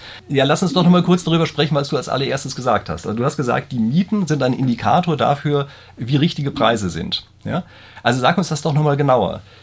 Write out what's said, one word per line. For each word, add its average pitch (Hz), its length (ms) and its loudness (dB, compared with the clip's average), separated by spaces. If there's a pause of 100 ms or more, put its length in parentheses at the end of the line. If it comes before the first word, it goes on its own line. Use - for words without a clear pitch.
(300)
Ja, 135 160 2
lass 151 180 2
uns 175 80 0
doch 180 120 2
noch 165 60 6
mal 180 140 6
kurz 180 220 2
darüber 165 200 2
sprechen, 147 300 -2
was 143 140 -2
du 151 80 0
als 123 100 -4
allererstes 131 480 -4
gesagt 120 320 0
hast. - 180 -8
Also 110 120 -4
du 120 80 0
hast 143 100 -2
gesagt, 127 380 -2
die 123 60 -2
Mieten 165 460 0
sind 147 160 0
ein 127 120 2
Indikator 135 640 0
dafür, 143 500 0 (300)
wie 123 180 -2
richtige 143 360 0
Preise 110 380 0
sind, - 380 -8 (160)
ja? 170 220 -4 (380)
Also 123 180 2
sag 143 160 2
uns 180 100 0
das 156 140 -4
doch 160 120 -2
noch 147 100 2
mal 147 120 2
genauer. 123 460 2 (220)